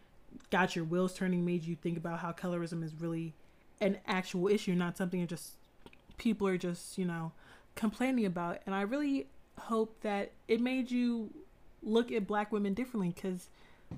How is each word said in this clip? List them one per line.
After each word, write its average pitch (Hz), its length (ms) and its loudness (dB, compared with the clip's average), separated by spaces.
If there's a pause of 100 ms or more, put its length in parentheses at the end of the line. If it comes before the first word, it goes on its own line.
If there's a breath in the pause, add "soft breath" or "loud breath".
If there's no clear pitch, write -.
(500 soft breath)
got 190 260 4
your 165 100 0
wheels 180 280 2
turning, 180 320 2
made 175 180 0
you 165 120 -2
think 170 220 -2
about 165 220 -4
how 170 120 -4
colorism 170 520 -2
is 156 120 -6
really 165 380 -4 (480 soft breath)
an 196 260 4
actual 185 400 0
issue, 208 260 4
not 175 240 2
something 180 220 0
that 175 100 0
just - 280 -10 (600)
people 202 300 2
are 190 100 4
just, 175 400 -4
you 190 80 0
know, 165 260 -2 (440 loud breath)
complaining 240 500 2
about. 175 400 -2
And 196 80 -2
I 196 80 0
really 269 460 0 (300)
hope 220 440 -2
that 202 300 -2 (160)
it 226 140 4
made 254 300 0
you 240 400 0 (520)
look 233 280 4
at 220 160 0
Black 208 240 0
women 202 220 0
differently, 214 380 0
'cause 185 380 -6 (480 loud breath)